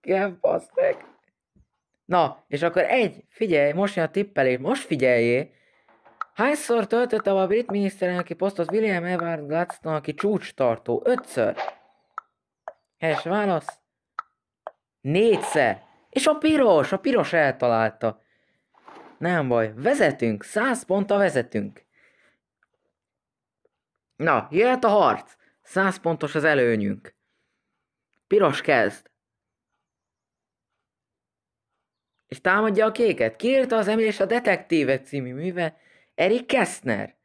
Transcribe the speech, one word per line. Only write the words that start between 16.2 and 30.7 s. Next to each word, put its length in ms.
a 80
piros, 580
a 60
piros 340
eltalálta. 880
Nem 300
baj, 260
vezetünk, 680
száz 420
ponttal 340
vezetünk. 680
Na, 340
jöhet 340
a 40
harc. 480
Száz 380
pontos 340
az 100
előnyünk. 680
Piros 340
kezd. 500